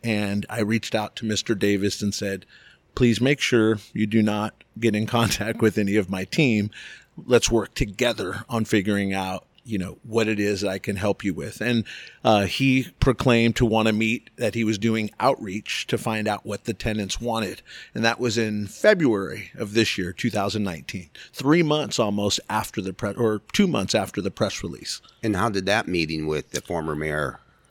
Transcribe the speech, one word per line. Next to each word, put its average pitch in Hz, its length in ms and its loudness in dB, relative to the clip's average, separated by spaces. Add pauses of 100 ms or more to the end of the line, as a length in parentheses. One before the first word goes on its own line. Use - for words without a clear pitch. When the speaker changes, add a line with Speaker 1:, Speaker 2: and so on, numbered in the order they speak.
Speaker 1:
and 104 460 -2
I 107 100 -4
reached 107 340 -2
out 107 240 -2
to - 80 -6
Mister 107 300 0
Davis 101 460 2
and 101 120 0
said, 98 320 -6 (500)
"Please 117 260 4
make 139 180 2
sure 110 400 4 (140)
you 107 120 0
do 107 160 4
not 104 320 0 (240)
get 113 160 2
in 104 120 0
contact 113 560 0
with 110 160 4
any 101 180 2
of 95 140 2
my 95 160 -4
team. 107 440 2 (560)
Let's 120 240 4
work 117 260 0
together 107 760 -2
on 113 160 0
figuring 101 480 0
out, 95 320 -6 (180)
you 110 140 -6
know, 90 260 -8
what 110 240 0
it 110 100 0
is 101 280 0
I 95 140 -2
can 98 180 -4
help 101 260 -2
you 98 100 0
with." 82 280 -10
And, 117 240 0 (400)
uh, 104 200 6
he 131 440 2 (100)
proclaimed 117 560 4
to 127 100 2
want 110 220 2
to 110 60 4
meet, 113 420 -2
that 113 180 -2
he 117 120 0
was 107 120 0
doing 110 400 0
outreach 110 720 -2
to 120 100 0
find 110 300 -2
out 104 180 -2
what 104 200 -8
the 117 80 -2
tenants 107 480 -4
wanted. 113 400 -4 (320)
And 117 100 -2
that 113 160 2
was 113 180 0
in 107 300 -2
February 110 880 2
of 104 180 -8
this 117 240 2
year, 92 140 -4
two 113 180 -2
thousand 104 340 -2
nineteen, 87 460 -8 (240)
three 156 300 4
months 151 340 -2
almost 104 520 0
after 107 320 -4
the 92 120 -6
pre-, 101 200 -6
or 110 280 0 (120)
two 202 140 4
months 117 280 0
after 98 260 -2
the 92 100 -4
press - 300 -4
release. 69 400 -10 (220)
Speaker 2:
And 107 140 0
how 107 120 0
did 98 180 -2
that 104 200 2
meeting 80 400 -2
with 76 240 -2
the 80 80 -6
former 80 360 -4
mayor, 76 440 -4 (320)